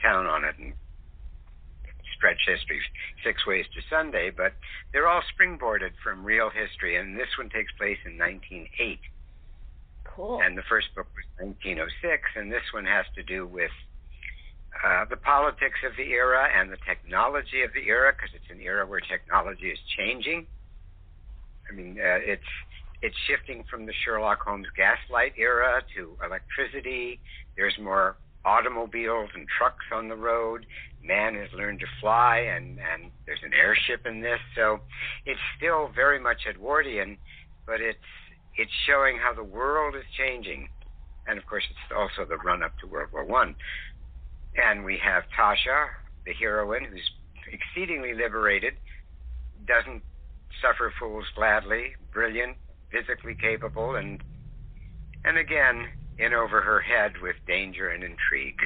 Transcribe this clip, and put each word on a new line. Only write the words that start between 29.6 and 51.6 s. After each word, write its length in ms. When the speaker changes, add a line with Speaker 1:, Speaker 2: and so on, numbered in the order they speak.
Speaker 1:
on 180
the 60
road. 500
Man 320
has 180
learned 260
to 60
fly, 380
and, 400
and 320
there's 180
an 100
airship 520
in 160
this. 180
So 260
it's 140
still 380
very 240
much 300
Edwardian, 680
but 160
it's, 180
it's 140
showing 300
how 160
the 100
world 520
is 80
changing. 500
And, 120
of 60
course, 240
it's 260
also 320
the 100
run-up 420
to 80
World 260
War 100
One. 320
And 280
we 200
have 200
Tasha, 500
the 80
heroine, 500
who's 260
exceedingly 600
liberated, 600
doesn't 380
suffer 380
fools 260
gladly, 580